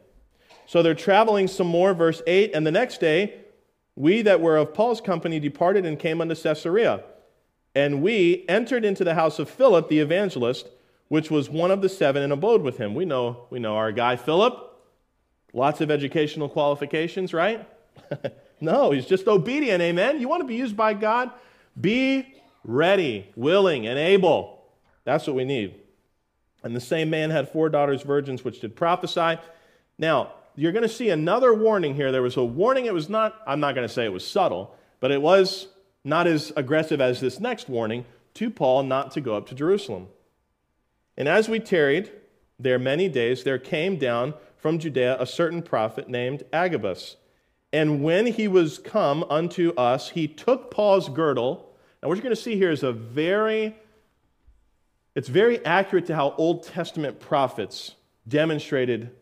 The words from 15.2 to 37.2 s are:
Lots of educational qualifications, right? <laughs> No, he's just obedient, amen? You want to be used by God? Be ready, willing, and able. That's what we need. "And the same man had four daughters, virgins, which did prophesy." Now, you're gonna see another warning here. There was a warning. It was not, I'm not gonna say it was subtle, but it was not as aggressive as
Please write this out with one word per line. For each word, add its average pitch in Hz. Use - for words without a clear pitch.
Lots 143
of 151
educational 147
qualifications, 156
right? 208
<laughs> -
No, 190
he's 131
just 185
obedient, 214
amen? 196
You 247
want 339
to 269
be 233
used 233
by 220
God? 220
Be 262
ready, 139
willing, 151
and 127
able. 165
That's 151
what 139
we 127
need. 120
"And 117
the 120
same 160
man 156
had 143
four 160
daughters, 143
virgins, 139
which 113
did 113
prophesy." 170
Now, 151
you're 160
gonna 226
see 226
another 208
warning 208
here. 135
There 131
was 123
a 127
warning. 226
It 220
was 160
not, 220
I'm 139
not 143
gonna 123
say 117
it 101
was 90
subtle, 117
but 131
it 139
was 185
not 160
as 160
aggressive 151
as 127